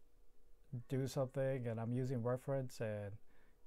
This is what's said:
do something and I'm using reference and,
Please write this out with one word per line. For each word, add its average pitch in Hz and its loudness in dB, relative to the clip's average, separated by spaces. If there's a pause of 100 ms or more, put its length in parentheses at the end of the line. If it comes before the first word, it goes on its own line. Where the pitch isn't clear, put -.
(880)
do 135 4
something 135 2
and 113 0
I'm 113 2
using 127 2
reference 127 2
and, 104 0 (560)